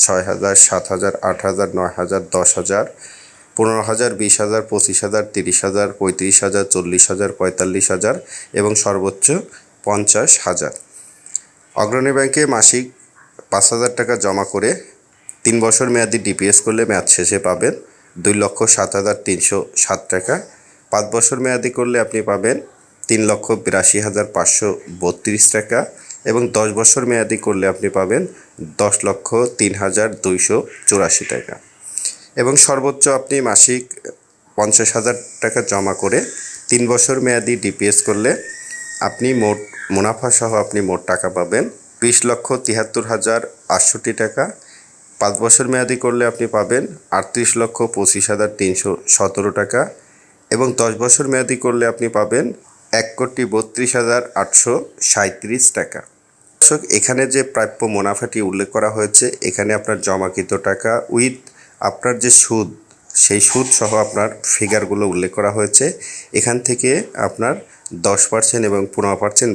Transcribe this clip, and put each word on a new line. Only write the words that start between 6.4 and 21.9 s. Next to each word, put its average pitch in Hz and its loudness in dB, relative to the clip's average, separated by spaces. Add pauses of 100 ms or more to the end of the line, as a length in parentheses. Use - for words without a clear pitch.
হাজার, 98 0 (100)
চল্লিশ 90 0
হাজার, 98 -2
পঁয়তাল্লিশ 92 0
হাজার 104 0 (380)
এবং 101 0
সর্বোচ্চ 98 0 (560)
পঞ্চাশ 104 2 (120)
হাজার। 85 -2 (1040)
অগ্রণী 127 0
ব্যাংকে 139 2 (140)
মাসিক 123 2 (640)
পাঁচ 101 2
হাজার 120 2
টাকা 120 0 (100)
জমা 98 0
করে 101 0 (720)
তিন 113 2 (100)
বছর 113 2
মেয়াদি 113 2
ডিপিএস 95 2
করলে 113 2
মেয়াদ 101 0
শেষে 92 0
পাবেন 92 0 (420)
দুই 98 0
লক্ষ - -2 (160)
সাত 95 0
হাজার 101 2
তিনশো 98 0 (260)
সাত 95 0 (120)
টাকা। 95 0 (560)
পাঁচ 107 2 (100)
বছর 117 2
মেয়াদি 127 0
করলে 123 0